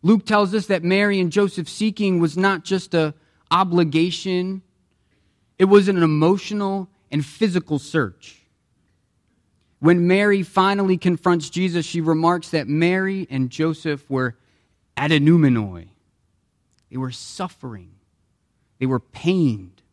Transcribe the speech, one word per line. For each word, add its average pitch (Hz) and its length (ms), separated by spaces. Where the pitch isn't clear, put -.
Luke 196 240
tells 208 260
us 214 140
that 180 160
Mary 196 360
and 175 120
Joseph's 185 400
seeking 202 480
was 160 180
not 185 260
just 190 300
an 156 220
obligation, 180 1120
it 185 80
was 196 220
an 196 160
emotional 190 880
and 143 160
physical 180 540
search. - 640
When 170 260
Mary 196 380
finally 190 540
confronts 170 520
Jesus, 175 380
she 170 140
remarks 165 480
that 147 180
Mary 185 640
and 131 180
Joseph 156 580
were 127 300
adenoumenoi. 139 920
They 123 60
were 131 140
suffering. 113 840
They 131 80
were 131 140
pained. 127 840